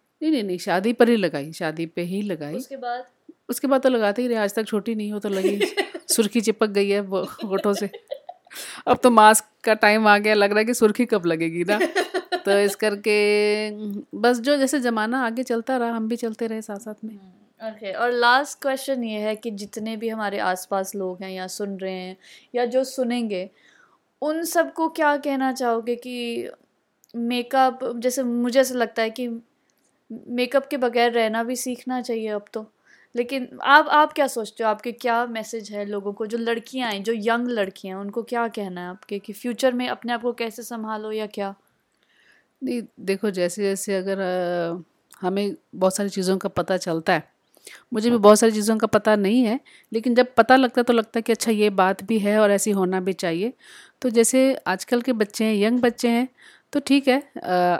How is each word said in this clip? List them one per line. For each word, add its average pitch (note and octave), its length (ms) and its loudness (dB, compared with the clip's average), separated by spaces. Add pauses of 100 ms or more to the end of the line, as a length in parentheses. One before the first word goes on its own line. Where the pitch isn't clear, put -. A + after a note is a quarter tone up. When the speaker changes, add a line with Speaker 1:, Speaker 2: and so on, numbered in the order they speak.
(220)
Speaker 1:
नहीं, D#4+ 100 2
नहीं, B3 120 2
नहीं, F#3 140 -4
शादी F#3+ 360 0
पर A#3 160 6
ही A#3 60 6
लगाई, D#3+ 360 -2
शादी E3 340 -4
पे E3 160 -6
ही F3+ 200 -4
लगाई। D#3+ 340 -6
Speaker 2:
उसके C4 220 -10
बाद? B3 280 -8 (440)
Speaker 1:
उसके B3 180 -4
बाद C4 140 4
तो C4+ 80 4
लगाते A3 320 0
ही B3 60 -2
रहे, A#3 100 -2
आज G3+ 160 -2
तक A3 120 -2
छोटी A3 300 -4
नहीं G#3 160 -6
हो G#3 80 -6
तो G#3 100 -6
लगी। F#3+ 300 0
Speaker 2:
<laughs> - 480 -4
Speaker 1:
सुर्खी A3 340 2
चिपक G#3+ 260 0
गई G3+ 220 0
है G3+ 100 2
वो F#3+ 240 -4
होठों G3 500 -2
से। G3 160 -4 (1000)
अब B3+ 160 4
तो B3+ 80 6
mask G#3+ 340 8 (180)
का A3 100 4
time G#3+ 340 4
आ G#3 100 8
गया, G#3+ 160 2
लग G3+ 160 4
रहा G#3 100 2
है A3 60 4
कि B3 80 0
सुर्खी A#3 320 4
कब G#3 200 0
लगेगी E3 380 0
ना। G#3 160 0
Speaker 2:
<laughs> F4+ 340 0 (240)
Speaker 1:
तो G3+ 220 2
इस G3+ 160 2
करके G#3 960 0 (460)
बस A#3+ 220 4
जो C#4+ 180 2
जैसे C4+ 220 2
ज़माना A#3+ 460 0
आगे A3+ 180 -4
चलता A#3+ 340 -4
रहा, A#3 140 -2
हम A3+ 160 -4
भी A#3 80 -4
चलते A3+ 320 -6
रहे A3 140 -8
साथ-साथ G#3+ 320 -12 (120)
में। G#3+ 140 -16
Speaker 2:
हम्म, F#3+ 500 -18
ओके। G#3+ 240 -10
और B3 180 0
last B3 500 2
question C4+ 420 -2
ये A3 160 -6
है G#3+ 160 -2
कि A3 160 -10
जितने G#3+ 460 -8
भी A3+ 120 -6
हमारे G#3 300 -4
आसपास F#3+ 560 -4
लोग F#3 280 -8
हैं F#3+ 80 -10
या F#3 160 -8
सुन G3 300 -8
रहे F#3+ 160 -8
हैं F#3 240 -10 (380)
या A#3+ 100 0
जो B3+ 180 0
सुनेंगे, A#3 640 -4 (720)
उन D#4 220 -2
सबको E4 460 -2
क्या D4+ 280 0
कहना C4+ 360 -2
चाहोगे A#3 420 -2
कि A#3+ 520 -8 (680)
makeup, B3 800 0
जैसे B3+ 280 -2
मुझे A#3+ 360 0
ऐसा B3+ 160 2
लगता A#3 260 -2
है A3 80 0
कि A#3 320 -8 (720)
मेकअप B3 560 -2
के D4 100 -4
बगैर A#3+ 340 2
रहना A3+ 320 0
भी B3 120 -4
सीखना B3+ 460 -6
चाहिए A3+ 260 -4
अब G#3 260 -6
तो, G#3+ 180 -10 (440)
लेकिन B3 480 -4
आप, D4+ 240 6
आप D4+ 260 4
क्या C#4 140 0
सोचते A3+ 360 -8
हो, A3 60 2
आपके G#3+ 220 -4
क्या A#3 340 -2
message A3 460 -10
है G#3 140 -6
लोगों G3+ 280 -6
को, A3 120 -8
जो A3 120 -6
लड़कियां A#3 560 -4
हैं, G3 100 -6
जो A3+ 120 -2
यंग A#3 320 0
लड़कियां G3 500 -4
हैं, G3+ 80 -10
उनको G#3 180 -8
क्या A#3 240 -4
कहना G3 340 -8
है F3+ 60 -10
आपके F#3+ 320 -10
कि G3 140 -14
future B3 400 -2
में B3 140 -4
अपने A#3+ 260 -6
आप A3+ 80 -4
को A#3+ 120 -4
कैसे A3+ 300 -8
संभालो A3 480 -8
या G#3+ 140 -4
क्या? G3+ 300 -8 (1080)
Speaker 1:
नहीं, B3 200 -4 (160)
देखो, G3 300 -2
जैसे-जैसे G3 640 -2
अगर, F#3+ 240 -2
अ, F3 600 -2 (400)
हमें F#3+ 340 -2 (200)
बहुत F#3 200 2
सारी G3+ 140 -2
चीज़ों F#3+ 280 0
का F#3+ 120 -4
पता F#3 280 -2
चलता E3 360 0
है, D3+ 200 -2 (600)
मुझे A3 160 0
भी A#3+ 80 4
बहुत G#3 220 10
सारी A3+ 120 6
चीज़ों G#3+ 260 2
का A3 100 0
पता G#3+ 280 4
नहीं G#3 280 4
है, A#3 160 0 (340)
लेकिन A#3 220 0
जब B3 220 4
पता A#3 180 8
लगता B3+ 260 4
है - 20 4
तो A#3+ 100 4
लगता A3+ 240 0
है A3+ 40 -2
कि A3+ 100 0
अच्छा A3+ 200 0
ये G#3 180 4
बात G3 340 2
भी A3 160 0
है G3+ 200 2
और G#3 120 6
ऐसी G3+ 200 2
होना F#3 280 2
भी F#3 140 -2
चाहिए। F3+ 400 -4 (480)
तो B3+ 80 -2
जैसे B3+ 460 4
आजकल A#3 460 -2
के B3+ 120 0
बच्चे A3 320 -2
हैं, A3 100 2
यंग A3+ 240 2
बच्चे A#3+ 280 0
हैं, A#3 200 2 (460)
तो C#4+ 60 0
ठीक C#4 280 2
है, C4+ 240 2 (120)
अ, - 80 -4 (280)